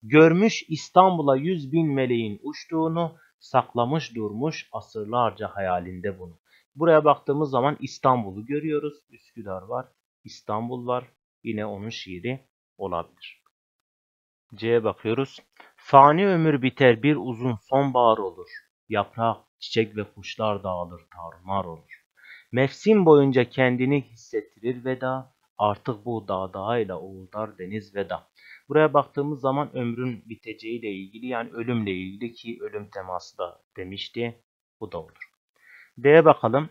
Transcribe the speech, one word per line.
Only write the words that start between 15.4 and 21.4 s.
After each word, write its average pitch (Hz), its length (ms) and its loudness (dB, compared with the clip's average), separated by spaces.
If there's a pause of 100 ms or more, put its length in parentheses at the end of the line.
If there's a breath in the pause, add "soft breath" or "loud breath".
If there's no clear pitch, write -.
"Fani 147 500 8
ömür 160 360 2
biter 123 400 4
bir 147 140 2
uzun 120 460 -4
sonbahar 127 560 4
olur. 90 300 -10 (400)
Yaprak, 110 480 -2 (220)
çiçek 107 380 -2
ve 104 80 -6
kuşlar 101 580 -6
dağılır, 87 400 -8 (140)
tarumar 90 480 -8